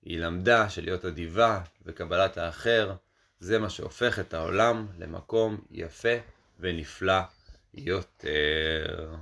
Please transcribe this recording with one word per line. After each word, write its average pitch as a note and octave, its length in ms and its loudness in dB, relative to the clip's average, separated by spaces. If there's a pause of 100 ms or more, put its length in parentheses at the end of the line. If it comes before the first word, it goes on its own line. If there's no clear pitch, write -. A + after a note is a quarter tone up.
היא E2 180 -4
למדה F#2+ 500 4
שלהיות F2+ 340 -6
אדיבה F#2 560 2 (260)
וקבלת F2 520 0
האחר, G2 560 0 (460)
זה G2 180 0
מה G#2+ 120 -2
שהופך - 480 -2
את F2+ 160 -6
העולם G#2+ 520 2 (120)
למקום G2+ 640 -2 (100)
יפה F2 460 -2 (440)
ונפלא F#2 600 0 (540)
יותר. D#2+ 1500 -2